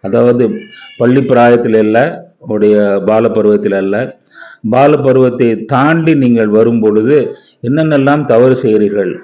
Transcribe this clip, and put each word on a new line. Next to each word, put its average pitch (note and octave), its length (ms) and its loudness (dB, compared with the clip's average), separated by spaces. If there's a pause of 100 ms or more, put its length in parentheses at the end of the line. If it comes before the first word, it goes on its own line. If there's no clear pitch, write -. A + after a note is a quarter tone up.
அதாவது A#2+ 400 0 (540)
பள்ளி B2 240 2
பிராயத்தில் A#2+ 580 2
அல்ல, A2 180 0 (500)
உடைய G#2 280 0 (300)
பால A2 240 0
பருவத்தில் G#2 480 0
அல்ல, G2 180 -4 (720)
பால C#3 280 2
பருவத்தை B2+ 500 0 (180)
தாண்டி D#3 500 0
நீங்கள் A#2+ 320 0
வரும் A2+ 340 2
பொழுது G#2+ 340 0 (460)
என்னென்னலாம் D3 640 0
தவறு B2+ 300 2
செய்கிறீர்கள் G2+ 580 -2 (100)